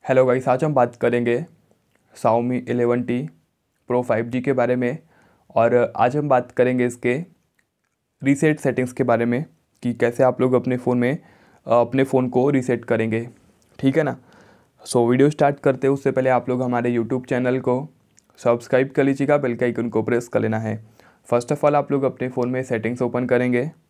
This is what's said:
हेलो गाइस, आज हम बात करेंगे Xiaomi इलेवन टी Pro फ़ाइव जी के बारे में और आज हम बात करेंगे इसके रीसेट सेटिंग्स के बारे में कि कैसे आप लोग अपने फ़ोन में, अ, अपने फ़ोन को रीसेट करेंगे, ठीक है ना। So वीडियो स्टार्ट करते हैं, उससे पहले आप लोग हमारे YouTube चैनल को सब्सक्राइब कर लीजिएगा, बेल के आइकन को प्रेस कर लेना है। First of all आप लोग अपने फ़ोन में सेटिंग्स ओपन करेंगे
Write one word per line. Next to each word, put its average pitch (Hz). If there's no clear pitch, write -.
हेलो 131
गाइस, 127
आज 127
हम 151
बात 123
करेंगे 120
Xiaomi 120
इलेवन 120
टी 123
Pro 123
फ़ाइव 117
जी 123
के 135
बारे 123
में 123
और 117
आज 123
हम 147
बात 127
करेंगे 127
इसके 123
रीसेट 143
सेटिंग्स 127
के -
बारे 117
में 120
कि 120
कैसे 120
आप 127
लोग 127
अपने 123
फ़ोन 123
में, 123
अ, 117
अपने 120
फ़ोन 127
को 127
रीसेट 127
करेंगे, 113
ठीक 160
है 160
ना। 135
So 117
वीडियो 127
स्टार्ट 143
करते 135
हैं, 135
उससे 139
पहले 131
आप 127
लोग 127
हमारे 123
YouTube 127
चैनल 127
को 131
सब्सक्राइब 123
कर 143
लीजिएगा, 139
बेल 127
के 123
आइकन 120
को 113
प्रेस 117
कर -
लेना 110
है। 110
First 123
of 147
all 147
आप 139
लोग 139
अपने 127
फ़ोन 123
में 127
सेटिंग्स 117
ओपन 123
करेंगे 123